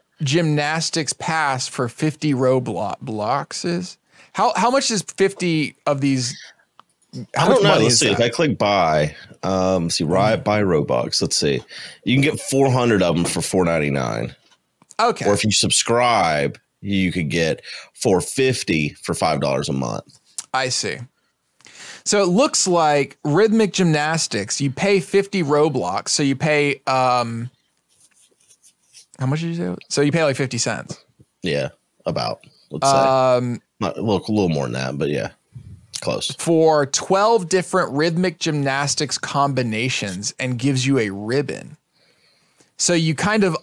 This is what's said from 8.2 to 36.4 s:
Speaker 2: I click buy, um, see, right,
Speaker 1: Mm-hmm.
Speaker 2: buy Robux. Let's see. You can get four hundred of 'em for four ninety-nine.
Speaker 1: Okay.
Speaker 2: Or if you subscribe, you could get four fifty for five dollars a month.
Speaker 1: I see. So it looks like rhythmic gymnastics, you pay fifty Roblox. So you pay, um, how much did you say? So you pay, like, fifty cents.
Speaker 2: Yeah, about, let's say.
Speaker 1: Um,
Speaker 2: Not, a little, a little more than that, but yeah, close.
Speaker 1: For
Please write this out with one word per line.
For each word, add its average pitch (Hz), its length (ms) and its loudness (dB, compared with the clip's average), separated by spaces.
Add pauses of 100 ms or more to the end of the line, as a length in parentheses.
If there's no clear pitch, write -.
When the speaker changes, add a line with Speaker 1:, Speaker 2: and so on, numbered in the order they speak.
Speaker 2:
I 120 60 2
click 139 280 0
buy, 80 560 2 (280)
um, 92 480 0
see, - 140 -2
right, 95 320 2
Speaker 1:
Mm-hmm. - 60 -8
Speaker 2:
buy 107 200 0
Robux. 71 580 0
Let's - 160 -2
see. 69 260 0 (420)
You 117 120 0
can 135 60 4
get 147 180 0
four 135 320 2
hundred 120 300 4
of 85 140 2
'em 85 80 0
for 85 180 -4
four 92 240 0
ninety-nine. 69 680 -2 (640)
Speaker 1:
Okay. 226 280 0
Speaker 2:
Or 101 60 4
if 101 100 0
you 110 60 2
subscribe, 101 1080 2 (240)
you 98 320 0
could 82 160 -2
get 80 340 0 (300)
four 95 300 2
fifty 95 680 0 (120)
for - 100 -6
five 78 300 0
dollars 71 260 -2
a 80 60 -4
month. 60 440 -6 (360)
Speaker 1:
I 131 160 -2
see. 110 260 -4 (1120)
So 208 160 2
it 190 40 4
looks 233 420 2
like 151 560 2
rhythmic 208 480 4
gymnastics, 156 880 0
you 143 100 0
pay 190 300 2
fifty 196 420 0
Roblox. 139 680 0
So - 120 0
you 139 140 2
pay, 147 500 0
um, 123 640 0 (1700)
how 131 80 -4
much 143 140 -2
did 170 80 -6
you 170 60 -6
say? 180 220 -6 (120)
So - 140 -2
you 147 100 2
pay, 165 120 2
like, 139 120 0
fifty 131 220 -4
cents. - 400 -6 (440)
Speaker 2:
Yeah, 71 260 -2 (380)
about, 62 380 -6 (260)
let's 131 180 -2
say. 135 80 4
Speaker 1:
Um, 131 640 2 (200)
Speaker 2:
Not, 101 160 -4
a - 60 -14
little, 101 260 0
a 110 40 -2
little 104 160 2
more 76 160 0
than 60 80 -6
that, 65 260 -6
but 73 100 -2
yeah, 60 220 -4 (720)
close. - 380 -4
Speaker 1:
For 160 480 4